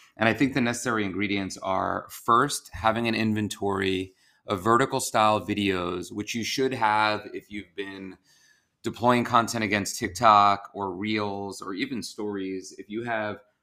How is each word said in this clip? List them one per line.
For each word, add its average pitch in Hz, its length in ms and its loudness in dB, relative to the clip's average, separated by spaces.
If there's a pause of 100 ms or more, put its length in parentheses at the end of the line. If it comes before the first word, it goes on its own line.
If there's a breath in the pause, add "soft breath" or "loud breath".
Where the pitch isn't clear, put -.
(180 loud breath)
And 110 100 2
I 113 60 4
think 131 220 0
the 135 60 2
necessary 120 440 0
ingredients 95 560 -4
are, 95 480 -2
first, - 640 2
having 113 340 2
an 113 60 2
inventory 98 1000 0 (320 soft breath)
of 98 160 -2
vertical 123 360 4
style 107 460 4
videos, 92 640 -2
which 104 220 -6
you 117 100 -4
should 131 300 0
have 107 580 2
if 95 200 -12
you've 101 240 -12
been 95 420 -12 (640 soft breath)
deploying 120 440 2
content 117 380 0
against 101 360 -2
TikTok 101 720 4
or 98 180 -4
Reels 101 680 -4
or 95 140 -10
even 117 260 -6
Stories. 95 760 -8
If 98 100 -18
you 110 140 -8
have 107 380 -6 (220)